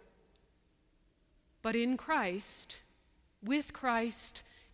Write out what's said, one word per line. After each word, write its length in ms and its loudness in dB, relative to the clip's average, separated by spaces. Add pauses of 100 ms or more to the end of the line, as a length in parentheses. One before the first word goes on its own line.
(1600)
But 140 0
in 220 4
Christ, 840 -2 (600)
with 300 0
Christ, 720 0 (300)